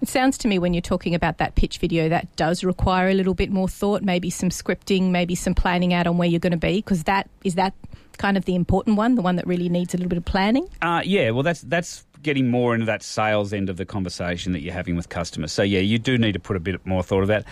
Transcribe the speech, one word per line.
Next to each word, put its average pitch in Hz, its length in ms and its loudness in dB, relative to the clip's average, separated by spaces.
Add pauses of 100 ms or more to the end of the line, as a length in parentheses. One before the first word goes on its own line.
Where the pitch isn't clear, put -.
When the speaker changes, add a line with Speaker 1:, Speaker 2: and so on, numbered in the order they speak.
Speaker 1:
It - 60 -4
sounds 269 300 0
to - 100 -2
me 202 100 2
when 175 160 0
you're 175 60 0
talking 180 340 -2
about 170 260 0
that - 160 -2
pitch - 240 2
video, 160 280 0
that 170 300 0
does 175 260 0
require 185 460 2
a 190 40 4
little 190 200 2
bit 190 180 -2
more 190 160 0
thought, 202 360 -2
maybe 180 260 0
some - 220 -2
scripting, 185 600 0
maybe 180 240 0
some 185 180 -2
planning 180 400 2
out 175 140 2
on 170 100 2
where 175 120 2
you're 170 100 2
gonna 175 160 0
be, 165 260 0
'cause 170 220 -2
that, 196 260 0 (140)
is 180 120 -2
that 190 180 0 (440)
kind 196 200 2
of 180 80 -2
the 185 100 0
important 185 400 2
one, 233 200 4
the 226 60 2
one 180 140 2
that 175 100 -2
really 180 220 0
needs 175 260 0
a 180 40 0
little 180 120 -2
bit 175 80 0
of 170 80 -4
planning? 220 400 2 (160)
Speaker 2:
Uh, 170 220 0
yeah, 180 280 2
well, 127 120 0
that's, 170 180 0
that's - 440 -6 (180)
getting 135 260 2
more 120 240 2
into 113 140 0
that 107 160 -2
sales 107 500 0
end 98 160 -2
of 90 80 -6
the 92 80 -6
conversation 90 640 -6
that 85 100 -2
you're 87 120 -8
having 87 220 -4
with 85 120 -4
customers. 82 440 -6
So, - 100 -2
yeah, 101 200 2
you 110 180 2
do 127 180 0
need 113 140 2
to 90 80 -2
put - 160 -4
a 90 40 -2
bit 90 240 -6
more 92 200 -2
thought 95 180 0
of 95 60 2
that 104 240 2